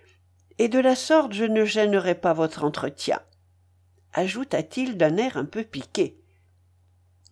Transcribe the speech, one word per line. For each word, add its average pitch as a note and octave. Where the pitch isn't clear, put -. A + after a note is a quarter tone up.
et A3+
de B3+
la B3+
sorte C#4+
je G#3+
ne A3
gênerai G3+
pas F3
votre D#3+
entretien, » -
ajouta-t-il G3+
d'un D#3+
air B3
un C3+
peu A3
piqué. -